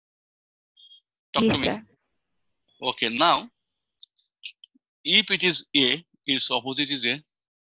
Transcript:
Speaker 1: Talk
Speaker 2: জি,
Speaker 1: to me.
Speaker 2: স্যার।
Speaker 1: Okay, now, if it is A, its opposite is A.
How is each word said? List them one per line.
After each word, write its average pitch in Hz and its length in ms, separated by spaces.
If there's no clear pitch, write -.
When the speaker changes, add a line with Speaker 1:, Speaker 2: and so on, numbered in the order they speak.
Speaker 1:
Talk 226 100
Speaker 2:
জি, 226 100
Speaker 1:
to 147 80
me. 123 60
Speaker 2:
স্যার। 208 120
Speaker 1:
Okay, 120 200
now, 147 120
if 208 60
it 170 160
is 151 60
A, - 20
its 127 120
opposite 131 400
is 117 60
A. - 20